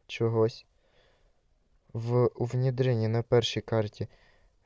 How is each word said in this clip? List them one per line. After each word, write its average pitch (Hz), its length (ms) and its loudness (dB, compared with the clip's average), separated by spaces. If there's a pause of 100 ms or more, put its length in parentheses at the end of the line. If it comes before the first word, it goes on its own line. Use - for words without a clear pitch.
Чогось. 113 580 0 (1300)
В, 117 320 2
у - 200 -2
внедренні 123 640 0
на 113 160 0
першій - 380 2
карті 107 460 -4 (580)